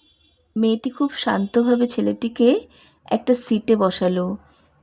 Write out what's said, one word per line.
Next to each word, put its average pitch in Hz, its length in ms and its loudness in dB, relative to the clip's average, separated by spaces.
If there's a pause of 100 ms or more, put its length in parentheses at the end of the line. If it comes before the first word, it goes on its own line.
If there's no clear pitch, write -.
(560)
মেয়েটি 226 340 0
খুব 285 220 -2
শান্তভাবে 240 760 0
ছেলেটিকে 233 760 0 (440)
একটা - 300 0
সিটে 220 420 0
বসালো, 185 600 -2 (460)